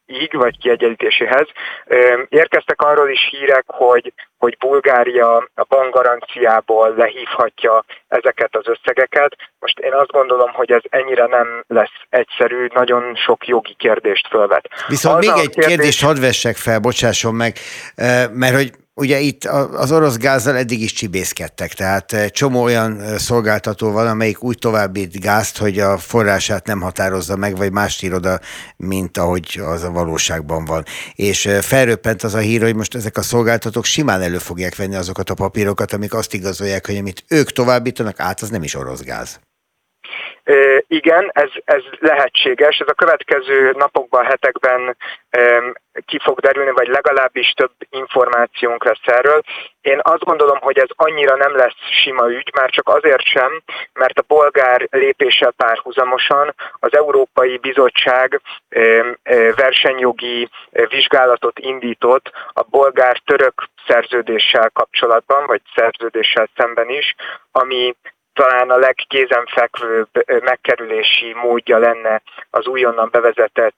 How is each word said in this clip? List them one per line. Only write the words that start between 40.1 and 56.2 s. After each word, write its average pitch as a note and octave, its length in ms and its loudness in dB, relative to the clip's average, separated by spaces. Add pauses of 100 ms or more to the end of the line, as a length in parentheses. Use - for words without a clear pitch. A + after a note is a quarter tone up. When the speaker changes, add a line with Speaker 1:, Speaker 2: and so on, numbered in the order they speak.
Speaker 1:
Ö, C#3 340 4 (100)
igen, E3 460 2
ez, D3 160 0 (160)
ez C#3 160 2 (180)
lehetséges. C#3+ 800 2
Ez C#3+ 120 -4
a D3 40 2
következő C3+ 840 2
napokban, C3 480 0
hetekben, B2+ 720 -2 (320)
öm, A#2+ 460 2 (300)
ki D3 180 -8
fog C3+ 160 0
derülni, C3+ 320 2
vagy B2 160 2
legalábbis C3+ 680 0
több C3 160 0 (180)
információnk A#2+ 960 -2
lesz A2+ 220 0 (120)
erről. D3+ 240 4 (400)
Én C#3 200 0
azt E3 220 2
gondolom, D3 360 2
hogy C3+ 180 0
ez C3 180 4
annyira C#3+ 400 2
nem C#3 200 0
lesz B2 200 2 (280)
sima B2+ 260 0
ügy, B2+ 240 -8
már C3+ 160 2
csak - 200 -2
azért C#3+ 360 4
sem, C#3 360 0 (320)
mert B2+ 260 0
a - 80 2
bolgár C3+ 640 4
lépéssel C3+ 600 2
párhuzamosan B2+ 1040 0 (240)